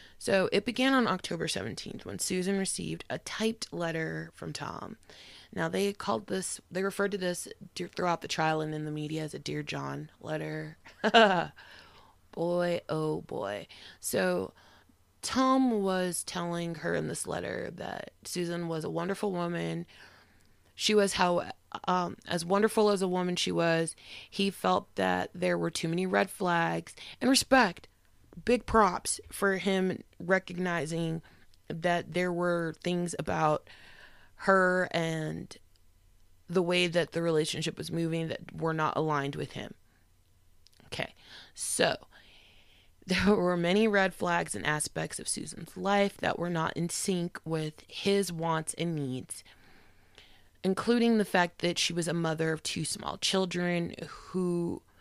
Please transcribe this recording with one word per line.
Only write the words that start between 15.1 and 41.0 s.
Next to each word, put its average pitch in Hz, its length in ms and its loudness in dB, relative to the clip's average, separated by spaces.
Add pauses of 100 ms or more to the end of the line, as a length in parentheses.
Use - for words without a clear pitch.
Tom 262 600 4
was 185 440 0
telling 170 500 -4
her 170 180 -2
in 160 140 0
this 160 180 -6
letter - 500 -6
that - 360 -8 (140)
Susan 170 420 -4
was 160 160 -2
a 170 60 -4
wonderful 185 420 -2
woman. 170 540 -2 (880)
She - 220 2
was 196 180 6
how, 175 380 2 (360)
um, 180 280 2 (120)
as 170 180 -2
wonderful 208 440 4
as 196 120 2
a 190 60 2
woman 180 280 0
she 175 160 -2
was, 165 440 2 (320)
he 196 220 0
felt 185 460 2
that 185 400 0
there 175 220 0
were 170 120 -2
too 165 180 -4
many 175 200 0
red 196 240 2
flags, 170 640 0 (240)
and 247 100 2
respect, 254 580 4 (580)
big - 200 2
props 196 540 4 (120)
for 196 260 2
him 190 440 2 (160)
recognizing 170 1040 0 (460)
that 170 460 0
there 180 200 2
were 170 480 0
things 175 380 0
about 160 500 2 (640)
her 185 540 4
and 160 680 -2 (920)
the 180 140 2
way 180 240 2
that 165 240 0
the 165 100 -2
relationship 160 560 0
was 165 140 -8
moving 165 380 -2
that - 260 -10
were 160 180 -2
not 156 240 0
aligned 147 380 0
with 151 160 -6
him. - 240 -10 (1120)
Okay, - 260 -6 (400)